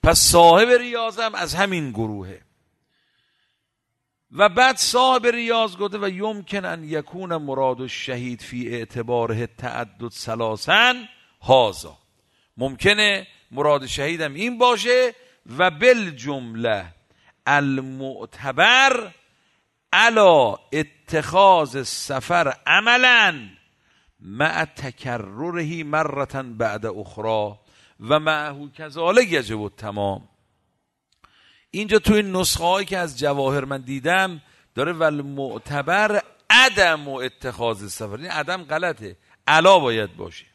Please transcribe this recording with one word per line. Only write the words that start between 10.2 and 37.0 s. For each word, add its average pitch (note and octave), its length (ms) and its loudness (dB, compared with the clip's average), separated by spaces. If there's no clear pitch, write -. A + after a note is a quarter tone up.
هذا.» G2+ 500 2
ممکنه F#3+ 720 0
مراد C#3+ 360 0
شهید D#3 340 -6
هم C#3+ 140 -6
این A3+ 240 -6
باشه. B3 560 2
«و F3+ 120 4
بالجمله C3+ 1120 0
المعتبر C#3 1600 0
علی F#3+ 640 6
اتخاذ D#3 1040 2
السفر C#3 800 -4
عملاً G#3 840 4
مع D#3 440 -4
تکرره C#3+ 1200 -10
مرة C#3+ 580 -4
بعد A2 440 -6
اخرى G#2 720 -6
و B2+ 200 0
معه D3 500 -6
کذالک E3 600 0
یجب A2+ 300 -2
التمام.» G2+ 680 -8
اینجا G#3 280 0
تو G#3 160 4
این G3+ 220 0
نسخه E3+ 280 -2
هایی F#3 220 0
که F#3+ 120 -6
از D3+ 200 -6
جواهر C#3 460 0
من C3+ 160 -8
دیدم D#3 600 -4
داره: D3+ 180 -2
«و E3 100 -4
المعتبر C#3+ 1200 -2
عدم F#3+ 580 4